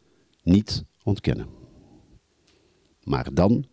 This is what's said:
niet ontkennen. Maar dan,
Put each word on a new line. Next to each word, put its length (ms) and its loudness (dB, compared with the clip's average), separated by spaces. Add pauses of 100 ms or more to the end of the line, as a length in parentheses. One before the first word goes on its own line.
(420)
niet 420 2 (180)
ontkennen. 440 -4 (1600)
Maar 320 -6
dan, 380 2